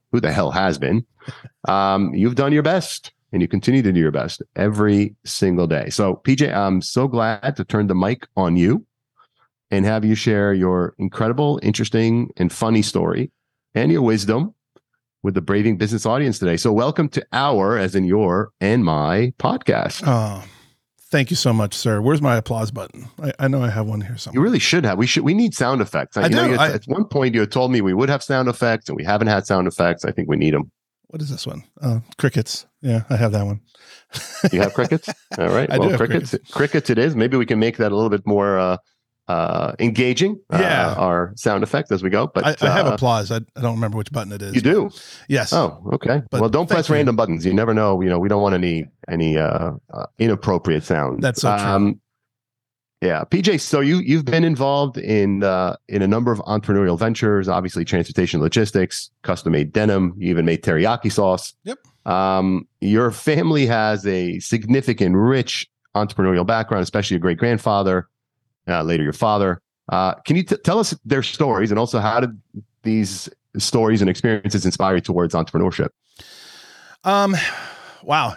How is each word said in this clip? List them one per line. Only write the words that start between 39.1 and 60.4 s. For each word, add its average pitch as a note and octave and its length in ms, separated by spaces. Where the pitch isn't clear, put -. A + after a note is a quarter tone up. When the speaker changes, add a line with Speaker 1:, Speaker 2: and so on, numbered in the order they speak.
Speaker 1:
uh, E2 500
engaging, B2+ 640
uh, D#3 80
Speaker 2:
Yeah. D3+ 360
Speaker 1:
our F2+ 420
sound G#2 280
effect - 280
as F#2 100
we F#2+ 60
go. G#2+ 200
But, D3+ 340
Speaker 2:
I, - 40
I - 40
have F#3 160
Speaker 1:
uh, A#2+ 80
Speaker 2:
applause. A2 360
I, A2+ 60
I - 240
don't A#2+ 140
remember A2+ 240
which G#2 120
button G#2+ 220
it G2+ 80
is, G2 140
Speaker 1:
You A#2+ 80
do? D#3+ 220
Speaker 2:
but - 180
yes. C3 240
Speaker 1:
Oh, C3 300
okay. C#3 380
Speaker 2:
But - 100
Speaker 1:
Well, A2+ 80
don't D3 180
Speaker 2:
thank - 100
Speaker 1:
press E3 120
Speaker 2:
you. D#3 60
Speaker 1:
random C#3+ 200
buttons. F2+ 300
You F#2 80
never A2 220
know. G#2 260
You F#2 80
know, F2+ 100
we F#2+ 120
don't G2+ 100
want G2+ 140
any, E2+ 320
any, D#2+ 300
uh, D#2 360
uh, - 140
inappropriate G2 640
sounds. C#2+ 380
Speaker 2:
That's - 220
so A2 160
true. G2+ 80
Speaker 1:
Um, G2+ 340
yeah. E2 240
P F#3+ 180
J, F3+ 160
so - 220
you, D3+ 180
you've D#3 260
been D#3+ 200
involved C#3 520
in, G2+ 460
uh, F#2 320
in G2+ 140
a F#2+ 40
number A#2 240
of A2 100
entrepreneurial G2+ 560
ventures, G#2 520
obviously F2+ 360
transportation E2+ 560
logistics, F#2 720
custom-made D#2 500
denim. G2 460
You F2+ 120
even E2 140